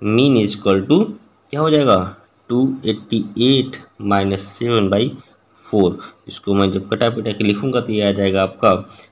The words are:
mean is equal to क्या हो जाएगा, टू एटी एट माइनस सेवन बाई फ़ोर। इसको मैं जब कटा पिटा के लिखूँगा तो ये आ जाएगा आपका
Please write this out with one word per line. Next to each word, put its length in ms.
mean 360
is 180
equal 280
to 160
क्या 80
हो 80
जाएगा, 460
टू 260
एटी 400
एट 360
माइनस 460
सेवन 400
बाई 220
फ़ोर। 340
इसको 260
मैं 180
जब 180
कटा 200
पिटा 220
के 120
लिखूँगा 380
तो 120
ये 140
आ 60
जाएगा 300
आपका 320